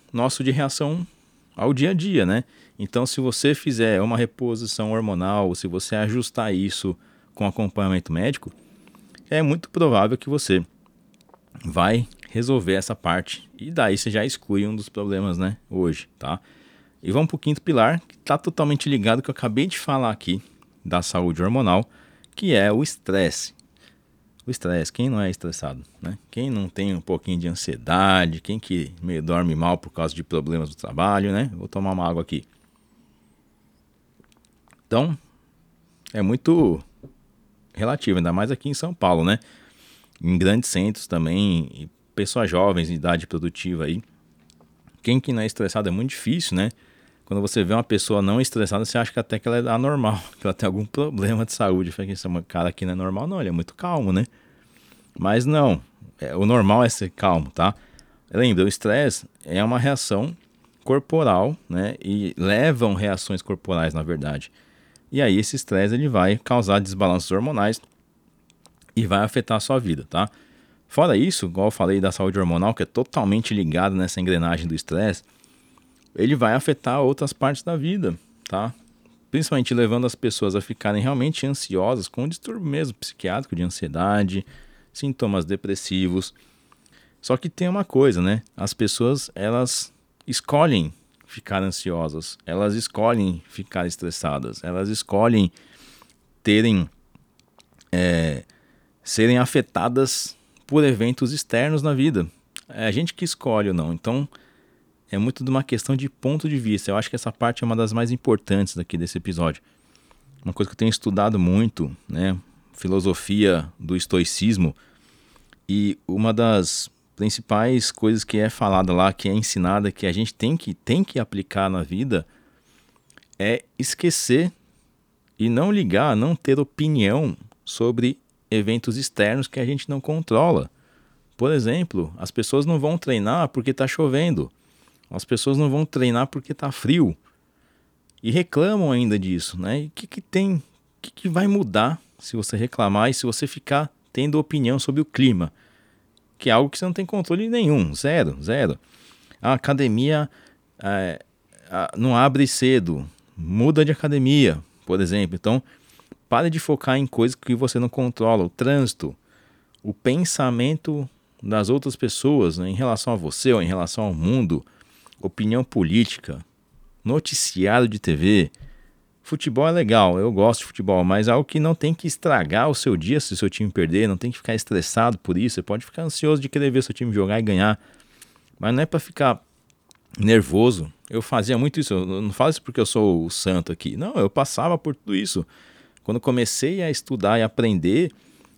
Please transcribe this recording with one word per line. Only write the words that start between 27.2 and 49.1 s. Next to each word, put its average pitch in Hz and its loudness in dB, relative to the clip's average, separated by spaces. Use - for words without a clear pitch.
de 85 -4
ansiedade, 85 2
quem 107 -8
que 85 -4
meio 85 -4
dorme 85 0
mal 85 0
por - -18
causa 80 -4
de 82 -8
problemas 80 -4
do 76 -18
trabalho, 98 -2
né? 113 -2
Vou 90 -10
tomar 98 -4
uma 90 -2
água 85 -2
aqui. 76 -6
Então, 139 0
é 107 -2
muito 117 2
relativo, 110 0
ainda 85 0
mais 101 0
aqui 135 -6
em 143 -4
São 170 -6
Paulo, 90 2
né? 98 2
Em 87 0
grandes 98 2
centros 101 -2
também, 85 0
e 76 -16
pessoas 104 -2
jovens, 90 2
em 85 -4
idade 85 -2
produtiva 85 -6
aí. 85 -4
Quem 123 2
que 131 -4
não 113 -2
é - -2
estressado 107 -2
é 87 0
muito 113 -2
difícil, 135 -4
né? 104 0
Quando 98 -4
você 101 0
vê 90 0
uma 117 2
pessoa 104 0
não 101 2
estressada, 107 0
você - -4
acha 117 0
que - -10